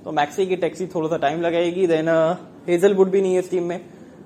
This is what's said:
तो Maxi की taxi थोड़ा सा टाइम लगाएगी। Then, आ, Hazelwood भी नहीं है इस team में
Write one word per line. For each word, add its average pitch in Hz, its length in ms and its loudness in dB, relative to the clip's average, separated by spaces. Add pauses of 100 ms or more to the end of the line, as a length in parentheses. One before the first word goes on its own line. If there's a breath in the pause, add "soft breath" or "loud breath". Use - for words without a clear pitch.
तो - 80 -8
Maxi 151 340 0
की 185 100 -2
taxi 175 300 -4
थोड़ा 160 220 -4
सा 165 80 0
टाइम 151 240 -2
लगाएगी। 170 460 0
Then, 160 220 0
आ, 160 240 2 (360)
Hazelwood 190 420 4
भी 196 120 2
नहीं 185 100 0
है 185 60 2
इस 180 120 -4
team 180 120 -2
में 175 180 -6 (460 loud breath)